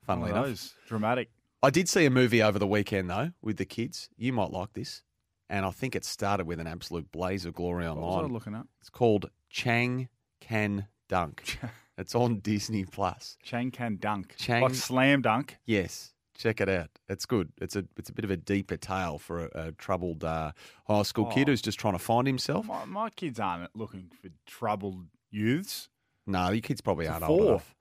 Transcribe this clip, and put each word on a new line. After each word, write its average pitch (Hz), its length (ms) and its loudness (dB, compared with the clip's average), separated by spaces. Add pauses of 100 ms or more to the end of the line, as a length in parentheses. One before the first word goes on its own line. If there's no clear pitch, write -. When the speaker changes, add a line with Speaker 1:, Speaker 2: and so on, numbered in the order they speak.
Speaker 1:
funnily 87 240 0
Speaker 2:
One 104 80 0
of 135 80 0
Speaker 1:
enough. 113 120 -4
Speaker 2:
those - 140 -14 (140)
dramatic. 113 420 -2 (320)
Speaker 1:
I 135 100 6
did 175 180 4
see 170 160 6
a 135 40 8
movie 123 320 6
over 107 160 6
the 101 100 2
weekend, 98 420 2
though, 123 220 -2 (100)
with 107 160 -4
the 95 80 -2
kids. - 420 -8 (100)
You 123 140 -2
might 104 200 0
like 92 220 -6
this. - 300 -10 (460)
And 98 160 -2
I 90 60 -2
think 127 220 -6
it - 120 -4
started 98 420 -2
with 85 140 -4
an 80 60 -6
absolute 80 440 -8
blaze 90 340 -4
of 82 80 -8
glory 87 320 -2
Speaker 2:
What 80 120 -4
was 80 60 -6
I 90 160 -2
Speaker 1:
online. 147 140 -4
Speaker 2:
looking 107 220 -8
at? 117 100 -12 (140)
Speaker 1:
It's - 100 -20
called 104 400 4 (200)
Chang 123 580 0 (340)
Can 104 460 0 (200)
Dunk. 85 560 -2
Speaker 2:
<laughs> 113 60 -6 (280)
Speaker 1:
It's - 180 -4
on 117 240 4
Disney 104 460 0
Plus. - 580 -4
Speaker 2:
Chang 123 280 -6
Can 113 260 -4
Dunk. 104 400 -4
Speaker 1:
Chang 120 260 2
Speaker 2:
Like 131 100 4
Slam 131 480 4
Dunk? 117 440 2
Speaker 1:
Yes. - 480 0 (200)
Check - 280 0
it 95 80 2
out. 87 180 0 (220)
It's 98 160 -6
good. 95 340 0
It's 95 160 -6
a, 98 80 -2 (140)
it's - 120 -12
a - 40 -14
bit 107 100 -8
of 98 80 0
a 92 60 0
deeper 98 400 -2
tale 92 400 -4
for 85 300 -8
a, - 20 -12 (180)
a 80 60 -8
troubled, 87 500 -4
uh, 80 300 -2 (340)
high 104 140 4
school 107 240 0
kid 135 240 2
Speaker 2:
Oh. - 20 6
Speaker 1:
who's 120 100 2
just 107 160 -4
trying 101 180 0
to 90 40 -2
find 120 260 2
himself. 139 420 -2
Speaker 2:
My, - 180 -8
my 202 240 -6
kids 135 280 -10
aren't 87 380 -4
looking 101 340 -12 (120)
for 92 80 -18 (160)
troubled 98 600 -4 (220)
youths. 120 600 -2 (360)
Speaker 1:
No, 92 260 0
your 113 100 0
kids - 180 -4
probably 85 280 0
Speaker 2:
It's - 40 -2
a - 40 -2
Speaker 1:
aren't 82 140 -2
old 170 120 6
Speaker 2:
four. 202 80 6
Speaker 1:
enough. 95 320 0